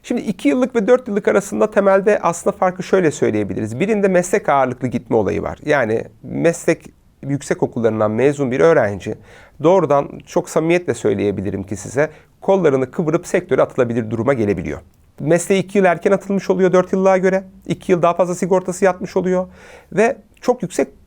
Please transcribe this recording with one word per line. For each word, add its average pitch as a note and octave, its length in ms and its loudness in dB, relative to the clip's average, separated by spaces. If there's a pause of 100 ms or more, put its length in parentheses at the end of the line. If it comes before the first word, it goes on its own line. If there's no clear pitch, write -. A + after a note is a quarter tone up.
Şimdi B3 180 -4
iki - 280 -4
yıllık B3+ 280 0
ve G#3 100 0
dört B3 220 2
yıllık G3 200 -2
arasında G#3+ 420 0
temelde G3 520 2
aslında F#3+ 340 -2
farkı F#3 260 -2
şöyle F3+ 280 2
söyleyebiliriz. G#2+ 680 -2
Birinde G3+ 280 0
meslek F#3 400 0
ağırlıklı C3+ 400 0
gitme A#2+ 280 -2
olayı F#2 260 0
var. D#2+ 220 -8
Yani A#2+ 400 0 (180)
meslek D#3 640 -2 (360)
yüksek C#3 400 -4
okullarından A2 480 0
mezun C3+ 400 0
bir B2+ 100 -2
öğrenci A2 540 2 (480)
doğrudan D3 460 2 (180)
çok - 240 -4
samimiyetle E3+ 440 0
söyleyebilirim G2 680 -2
ki G2 140 -10
size B2+ 340 -4 (300)
kollarını C#3+ 500 2
kıvırıp E3+ 360 -2
sektöre F3 360 0
atılabilir A#2 480 -2
duruma A2+ 240 -2
gelebiliyor. F#2 460 -2 (400)
Mesleğe E3+ 400 0
iki F#3 180 -2
yıl F#3+ 60 4
erken F3 280 2
atılmış G3 380 -2
oluyor F#3 220 2
dört F#3 200 2
yıllığa F#3+ 260 4
göre. F#3+ 260 0 (220)
İki - 260 -2
yıl E3+ 100 2
daha E3+ 120 4
fazla F3+ 200 0
sigortası F#3 500 0
yatmış F#3 320 -2
oluyor. F#3 320 0 (440)
Ve G#3+ 240 2 (240)
çok B3 220 -2
yüksek B3+ 260 -2 (180)